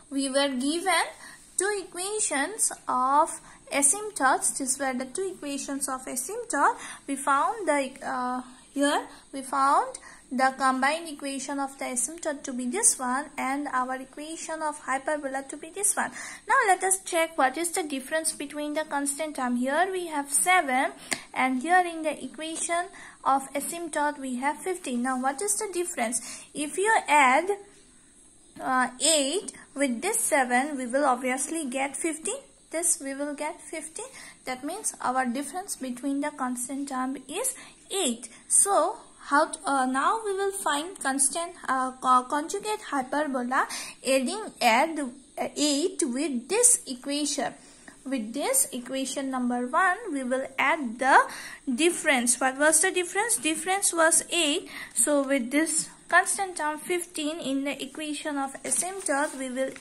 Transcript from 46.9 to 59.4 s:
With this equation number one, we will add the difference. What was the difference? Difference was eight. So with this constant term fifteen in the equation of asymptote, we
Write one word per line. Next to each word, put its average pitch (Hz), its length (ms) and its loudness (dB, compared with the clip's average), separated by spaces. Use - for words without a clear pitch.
With 233 300 -4
this 381 380 2
equation 269 580 -4
number 247 380 0
one, 359 280 4
we 269 120 -2
will 262 220 0
add 269 400 0
the 277 220 8
difference. 277 680 2
What 262 180 0
was 311 220 6
the 381 100 6
difference? 370 460 0
Difference 330 560 0
was 330 400 4
eight. 320 360 0
So 285 300 4
with 262 300 0
this 311 360 0
constant 370 480 2
term 302 220 -2
fifteen 320 600 -4
in 269 240 -2
the 277 180 -4
equation 302 580 -6
of 269 260 -6
asymptote, 302 760 -2
we 262 120 -6